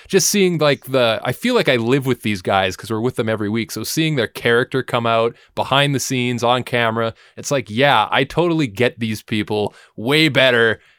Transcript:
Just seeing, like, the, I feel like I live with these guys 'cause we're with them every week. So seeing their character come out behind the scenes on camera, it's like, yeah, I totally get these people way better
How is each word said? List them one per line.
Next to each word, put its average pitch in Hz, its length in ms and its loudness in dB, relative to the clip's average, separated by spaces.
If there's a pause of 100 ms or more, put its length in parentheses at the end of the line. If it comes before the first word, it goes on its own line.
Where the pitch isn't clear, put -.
Just 190 220 0
seeing, 185 280 2
like, 147 280 0
the, 120 400 0
I 127 80 -2
feel 240 220 -4
like 196 120 2
I 135 80 4
live 123 300 0
with 127 160 -2
these 104 200 -2
guys 95 360 0
'cause - 120 -16
we're 110 120 -4
with 127 160 -4
them 113 100 -2
every 107 220 -2
week. 110 200 -4
So 110 140 -10
seeing 156 320 -2
their 113 120 0
character 123 540 0
come 120 240 -4
out 117 300 0 (200)
behind 143 380 2
the 131 60 -2
scenes 123 420 -2
on 120 220 2
camera, 113 500 -2 (220)
it's - 160 -10
like, 131 180 -2
yeah, 117 400 2
I 123 140 0
totally 160 440 0
get 117 300 -2
these 110 240 -4
people 104 520 -4 (240)
way 147 320 2
better 120 500 4 (200)